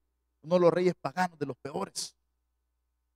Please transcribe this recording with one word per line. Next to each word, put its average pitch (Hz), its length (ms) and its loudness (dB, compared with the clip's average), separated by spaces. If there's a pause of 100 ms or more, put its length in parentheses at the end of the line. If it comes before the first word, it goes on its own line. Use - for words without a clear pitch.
(420)
uno 160 120 -2
de 180 60 4
los 170 120 6
reyes 180 260 2
paganos, 170 400 -4
de 147 80 -4
los 135 120 -10
peores. - 580 -10 (1000)